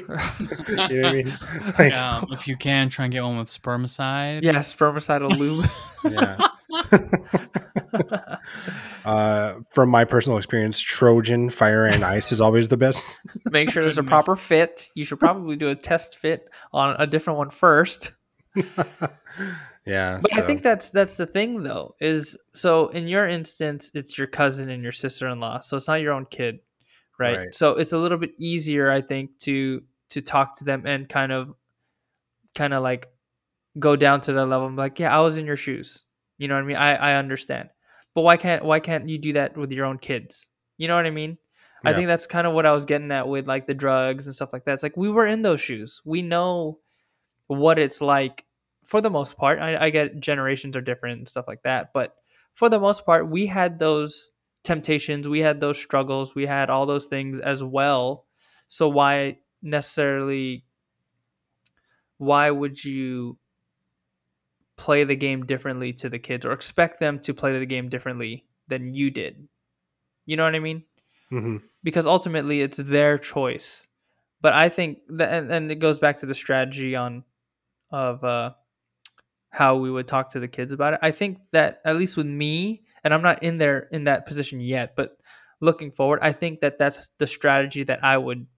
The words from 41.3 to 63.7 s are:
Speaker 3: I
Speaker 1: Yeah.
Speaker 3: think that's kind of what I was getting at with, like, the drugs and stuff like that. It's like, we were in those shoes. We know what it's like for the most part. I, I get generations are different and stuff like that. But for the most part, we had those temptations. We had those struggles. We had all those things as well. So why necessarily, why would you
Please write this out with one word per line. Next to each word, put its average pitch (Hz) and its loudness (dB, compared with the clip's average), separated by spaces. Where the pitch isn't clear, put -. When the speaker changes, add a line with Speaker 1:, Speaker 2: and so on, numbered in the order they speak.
Speaker 3:
I 156 4
Speaker 1:
Yeah. 156 4
Speaker 3:
think 180 2
that's 170 2
kind 170 0
of 165 2
what 160 4
I 151 8
was 147 2
getting 147 -2
at 135 -2
with, 135 -4
like, 135 -2
the 143 -2
drugs 131 0
and 135 -12
stuff 135 -8
like 127 -12
that. 139 0
It's 135 -6
like, 147 -6
we 196 -2
were 220 4
in 220 0
those 175 2
shoes. 110 -10
We 165 -4
know 170 -2
what 156 4
it's 139 0
like 139 0
for 214 0
the 214 0
most 147 -4
part. 147 2
I, 160 0
I 160 4
get 151 0
generations 135 -4
are 127 -4
different 123 -6
and 127 -16
stuff 123 -8
like - -14
that. 127 -2
But 127 -2
for 233 2
the 220 4
most 202 0
part, 165 4
we 185 -2
had 180 -2
those 151 -2
temptations. 147 -2
We 151 0
had 151 2
those 147 -2
struggles. 135 -2
We 139 -2
had 139 -2
all 135 2
those 143 -2
things 135 -8
as 139 -4
well. 131 0
So - 0
why 143 2
necessarily, 139 -4
why 143 4
would 143 -4
you 127 -8